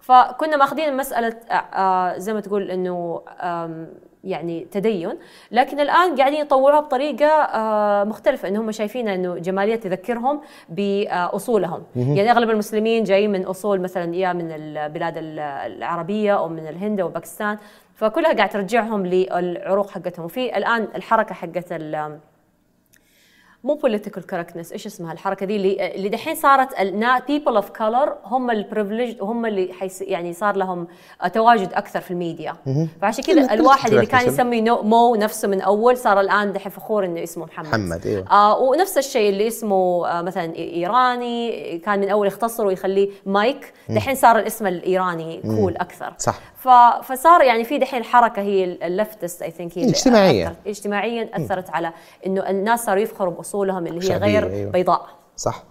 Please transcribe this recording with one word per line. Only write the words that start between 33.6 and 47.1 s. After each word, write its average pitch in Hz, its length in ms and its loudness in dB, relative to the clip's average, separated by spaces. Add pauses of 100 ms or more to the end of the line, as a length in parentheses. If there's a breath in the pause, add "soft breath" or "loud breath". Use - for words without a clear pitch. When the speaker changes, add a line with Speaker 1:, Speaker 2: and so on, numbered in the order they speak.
Speaker 1:
اللي 233 120 6
كان 254 140 2
Speaker 2:
political 247 40 0
correctness. 247 40 2
Speaker 1:
يسمي 240 340 2
نو-، 233 200 2
مو 233 340 4
نفسه 214 320 -2
من 196 140 0
أول 220 360 4
صار 208 220 4
الآن 196 340 2
دحين 196 180 -8
فخور 202 340 -2
إنه 170 180 -6
اسمه 170 220 -12
محمد. 165 220 -14
Speaker 2:
محمد، 95 400 -2
أيوة. 98 240 -2
Speaker 1:
آه، 208 280 6
ونفس 302 380 2
الشيء 262 320 2
اللي 196 180 0
اسمه، 190 600 0
آه، 170 140 -2
مثلًا 175 340 -4
إي-، - 180 -8
إيراني، 233 1040 -2
كان 202 220 -2
من 196 100 0
أول 202 180 2
يختصره 226 400 -2
ويخليه 196 420 0 (160 loud breath)
مايك، 208 480 -2 (160 soft breath)
Speaker 2:
مم. - 60 -2
Speaker 1:
دحين 254 200 -2
صار 233 240 6
الاسم 214 280 -4
الإيراني 175 760 -4
Speaker 2:
مم. 110 120 -2
Speaker 1:
كول 180 220 0
أكثر. - 400 -8
Speaker 2:
صح. - 220 -2 (160 loud breath)
Speaker 1:
ف-، 240 480 8
فصار 330 380 6